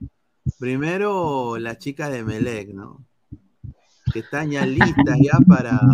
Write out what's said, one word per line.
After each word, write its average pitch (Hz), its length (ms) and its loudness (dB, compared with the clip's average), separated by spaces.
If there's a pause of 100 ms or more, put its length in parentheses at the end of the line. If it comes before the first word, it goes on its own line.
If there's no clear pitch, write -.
(600)
Primero, 143 1000 -4
la 117 200 -10
chica 143 320 -10
de 127 100 -8
Emelec, 110 540 -8
¿no? 110 320 -20 (1080)
Que 113 60 -8
están 147 320 -6
ya 139 140 -4
listas 147 560 0
ya 147 240 4
para, 127 340 6 (140)